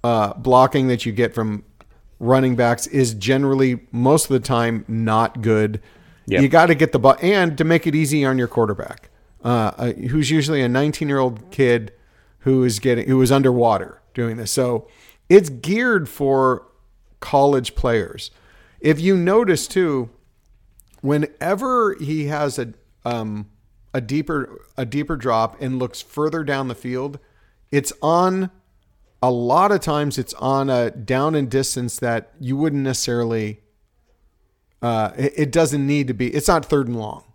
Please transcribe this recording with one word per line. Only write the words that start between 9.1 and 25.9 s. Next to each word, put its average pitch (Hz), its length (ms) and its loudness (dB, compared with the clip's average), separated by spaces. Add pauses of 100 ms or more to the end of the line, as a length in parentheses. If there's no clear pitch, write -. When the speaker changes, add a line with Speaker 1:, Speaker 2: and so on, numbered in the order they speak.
Speaker 1:
uh, 117 320 0
uh, 120 180 -4
who's 135 360 -2
usually 151 320 0
a 120 80 0
nineteen-year-old 135 800 -2
kid 120 420 0 (500)
who 131 220 2
is 117 140 0
getting, 120 300 0
who 131 160 2
is 123 80 4
underwater 120 720 2 (100)
doing 117 240 -4
this. 110 140 -8
So 123 360 -2 (420)
it's 180 200 6
geared 185 580 -2
for 135 600 0 (540)
college 139 520 2
players. 113 560 -2 (500)
If 151 220 2
you 190 160 2
notice 185 500 2
too, 143 440 -2 (920)
whenever 196 920 -2
he 151 300 -6
has 147 340 -4
a, 113 140 -8 (300)
um, 110 460 -6 (460)
a 127 60 -2
deeper, 143 600 -6 (160)
a 131 80 -4
deeper 147 300 -6
drop 113 440 -2
and 131 200 -6
looks 123 240 -6